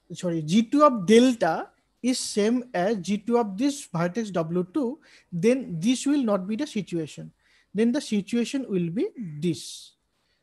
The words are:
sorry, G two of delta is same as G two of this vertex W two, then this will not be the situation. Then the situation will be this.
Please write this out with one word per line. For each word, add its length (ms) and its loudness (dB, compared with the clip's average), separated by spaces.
sorry, 300 -4
G 200 4
two 220 2
of 220 4
delta 600 4
is 160 0
same 460 0
as 220 0
G 220 -2
two 200 0
of 180 -2
this 300 -2
vertex 440 -2
W 440 -2
two, 240 -2
then 480 0
this 260 0
will 180 2
not 260 0
be 80 -4
the 100 -4
situation. 640 -8
Then 160 2
the 100 0
situation 680 -2
will 220 0
be 260 -2
this. 760 -6